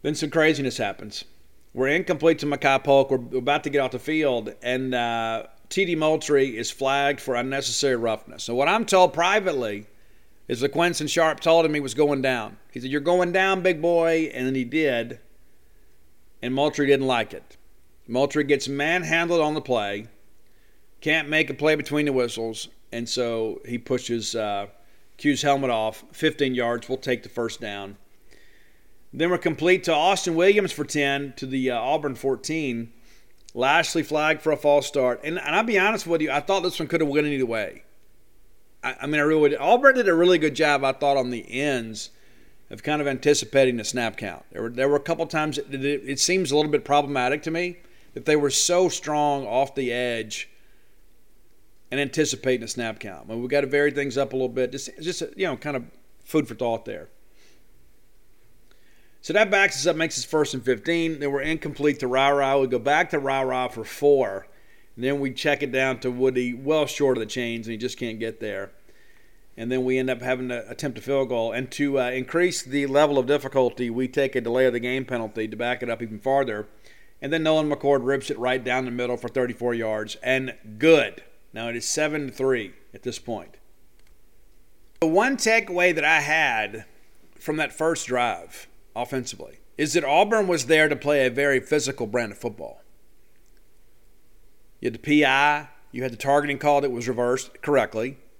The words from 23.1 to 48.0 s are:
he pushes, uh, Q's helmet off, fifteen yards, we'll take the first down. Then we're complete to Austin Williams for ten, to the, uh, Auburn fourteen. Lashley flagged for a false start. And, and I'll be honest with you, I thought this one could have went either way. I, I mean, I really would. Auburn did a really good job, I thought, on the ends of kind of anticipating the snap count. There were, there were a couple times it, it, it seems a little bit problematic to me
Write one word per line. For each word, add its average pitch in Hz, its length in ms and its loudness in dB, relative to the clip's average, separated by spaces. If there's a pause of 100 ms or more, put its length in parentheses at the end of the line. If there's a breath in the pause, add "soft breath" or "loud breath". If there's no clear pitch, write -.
he 120 100 -6
pushes, 117 580 -4
uh, 104 300 -4 (520 soft breath)
Q's 147 260 0
helmet 139 260 2
off, 110 420 -2
fifteen 143 440 -2
yards, 120 340 -2
we'll 131 80 -2
take 123 240 -4
the - 80 -18
first 117 320 -6
down. 101 360 -10 (1160 soft breath)
Then 156 160 0
we're 175 80 2
complete 175 460 2
to 170 100 2
Austin 175 400 2
Williams 190 380 4
for 151 120 -6
ten, 139 540 -2
to 143 80 -10
the, 131 240 -2
uh, 120 100 0
Auburn 143 360 -2
fourteen. 131 760 -4 (640 soft breath)
Lashley 156 480 2
flagged 151 400 0
for 156 100 0
a 147 60 2
false 143 300 4
start. 127 360 0
And, 160 160 -6
and 147 160 -4
I'll 214 80 2
be 220 160 2
honest 208 260 0
with 165 160 0
you, 147 100 -2
I 143 80 0
thought 196 220 0
this 180 180 -4
one 151 80 -4
could 165 140 0
have 147 80 0
went 151 160 2
either 139 220 0
way. 110 360 -6 (1000)
I, 123 180 -6
I 135 60 -10
mean, 151 120 0
I 147 40 2
really 156 180 4
would. 143 140 6
Auburn 247 400 6
did 233 120 2
a 175 60 4
really 175 240 6
good 151 180 0
job, 143 280 2
I 135 100 2
thought, 139 240 2
on 123 140 0
the 113 200 -8
ends 120 600 -4 (580 soft breath)
of - 140 -14
kind 151 180 -2
of 143 60 0
anticipating 135 720 2
the 110 60 -6
snap 117 340 -4
count. 92 340 -10
There - 100 -8
were, 113 80 -4
there 127 180 -2
were 143 100 4
a - 20 4
couple 165 260 -2
times 151 320 -2
it, 135 160 -8
it, 139 340 -4
it 135 120 -4
seems 180 320 0
a 143 40 2
little 151 160 4
bit 143 140 0
problematic 143 580 2
to 160 80 -6
me 175 260 -4 (360 soft breath)